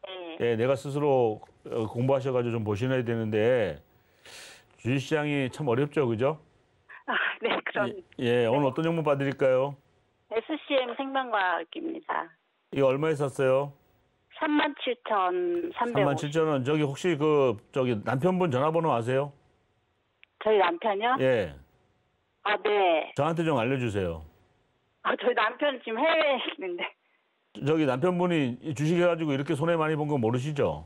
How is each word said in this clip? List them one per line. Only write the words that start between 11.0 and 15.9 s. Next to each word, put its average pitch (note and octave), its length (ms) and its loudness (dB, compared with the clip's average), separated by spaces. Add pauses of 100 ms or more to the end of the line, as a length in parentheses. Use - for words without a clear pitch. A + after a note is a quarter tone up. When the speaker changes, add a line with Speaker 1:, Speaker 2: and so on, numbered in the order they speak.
Speaker 2:
이거 C3+ 140 4
얼마에 D3 280 0
샀어요? C#3 560 0 (680)
Speaker 1:
삼만 D4 460 0
칠천 F3+ 920 0
삼백오십. A#3+ 200 -4